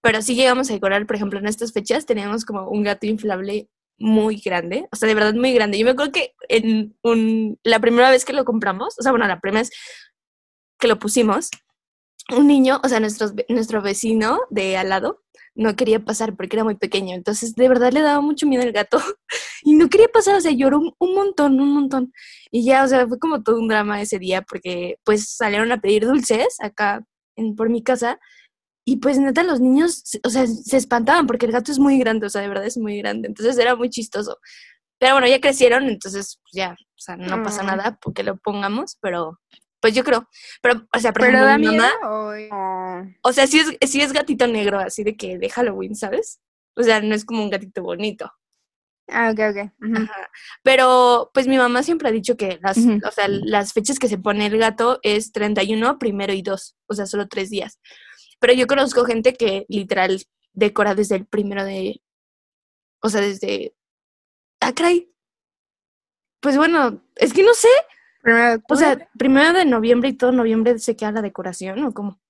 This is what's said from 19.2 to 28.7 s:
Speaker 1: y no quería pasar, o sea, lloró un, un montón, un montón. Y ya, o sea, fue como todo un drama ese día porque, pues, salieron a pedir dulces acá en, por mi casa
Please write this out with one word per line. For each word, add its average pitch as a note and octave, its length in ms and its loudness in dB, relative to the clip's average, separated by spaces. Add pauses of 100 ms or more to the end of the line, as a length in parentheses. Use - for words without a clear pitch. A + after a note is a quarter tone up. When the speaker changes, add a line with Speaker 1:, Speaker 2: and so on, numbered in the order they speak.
Speaker 1:
y D4+ 120 8
no E4 140 8
quería A4 200 8
pasar, G4+ 260 4
o F#4 60 2
sea, E4 100 0
lloró C4+ 280 4
un, E4+ 200 -2
un F#4 160 0
montón, D#4 460 2
un C#4+ 120 2
montón. C4+ 380 -2 (400)
Y A#3 140 0
ya, C4+ 180 4
o C4+ 60 2
sea, B3 180 4
fue B3 100 -6
como D4 260 -4
todo A#3 160 2
un A3+ 100 -2
drama G#3 320 0
ese G#3 180 -6
día F#3 220 -4
porque, F3+ 640 -10
pues, G#3+ 240 0
salieron A3 420 -2
a A#3 80 -2
pedir G#3 260 2
dulces C4 540 0
acá G#3 460 -4 (320)
en, A3 180 -6
por A3+ 140 -2
mi A#3 120 0
casa B3 380 -2 (680)